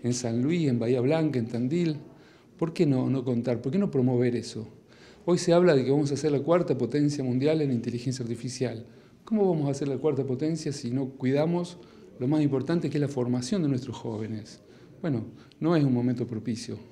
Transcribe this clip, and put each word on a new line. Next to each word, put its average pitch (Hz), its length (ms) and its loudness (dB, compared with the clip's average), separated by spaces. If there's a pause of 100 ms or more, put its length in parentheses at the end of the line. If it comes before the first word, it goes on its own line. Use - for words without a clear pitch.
en 120 80 2
San 117 260 -2
Luis, 156 280 2
en 123 100 2
Bahía 120 220 2
Blanca, 151 380 2
en 113 80 -2
Tandil. 147 520 -2 (580)
¿Por 165 160 -2
qué 170 140 2
no, 127 240 2
no 131 140 0
contar? 120 360 0
¿Por 135 120 -4
qué 190 60 2
no 202 120 2
promover 123 460 2
eso? 110 320 -8 (580)
Hoy 175 120 4
se 175 140 2
habla 175 220 8
de 127 100 4
que 127 60 0
vamos 143 220 2
a 131 40 -2
ser 151 160 0
la 135 80 2
cuarta 160 380 2
potencia 147 460 0
mundial 139 360 2
en 139 120 0
inteligencia 123 500 -4
artificial. 117 640 -6 (380)
¿Cómo 202 260 2
vamos 151 180 0
a 135 60 0
ser 143 140 -4
la 131 100 -2
cuarta 139 260 0
potencia 156 480 -2
si 120 200 -6
no 131 160 -2
cuidamos 156 720 0 (420)
lo 127 80 -2
más 151 140 2
importante, 143 460 0
que 147 100 -2
es - 20 0
la 139 80 0
formación 123 540 -2
de 147 60 0
nuestros 123 280 -4
jóvenes? 107 640 -8 (420)
Bueno, 127 220 -2 (340)
no 160 160 2
es 151 100 4
un 127 80 4
momento 120 340 0
propicio 110 520 -6 (140)